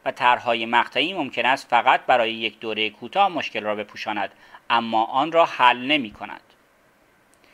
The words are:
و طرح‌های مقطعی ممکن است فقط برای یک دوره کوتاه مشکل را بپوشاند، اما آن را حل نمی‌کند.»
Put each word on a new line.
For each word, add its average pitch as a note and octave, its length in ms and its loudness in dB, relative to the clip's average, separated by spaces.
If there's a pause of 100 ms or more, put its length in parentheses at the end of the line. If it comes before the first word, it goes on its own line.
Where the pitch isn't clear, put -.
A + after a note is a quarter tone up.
و C3+ 60 -4
طرح‌های A#2+ 540 0
مقطعی C3 480 0
ممکن B2+ 320 -4
است C3+ 240 0
فقط B2 360 2
برای A#2 280 2
یک A2+ 260 -8
دوره G#2+ 300 -4
کوتاه F#3 400 -2
مشکل A#2+ 340 -8
را G#2+ 120 -2
بپوشاند، G#2 560 -8 (380)
اما A2+ 340 0
آن C#3+ 280 -2
را E3 140 6
حل B2 320 4
نمی‌کند.» B2 760 -6 (1000)